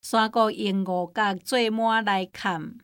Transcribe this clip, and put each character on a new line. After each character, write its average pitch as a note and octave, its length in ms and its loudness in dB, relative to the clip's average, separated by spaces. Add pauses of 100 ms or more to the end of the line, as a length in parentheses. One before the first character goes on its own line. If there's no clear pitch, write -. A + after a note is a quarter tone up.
山 A3 300 0
谷 A3+ 180 4
用 G3 360 -2
五 F3+ 280 -2
角 G#3 220 0
做 A#3 360 0
满 A3+ 340 2
来 G3 200 2
盖。 F#3 360 -4 (220)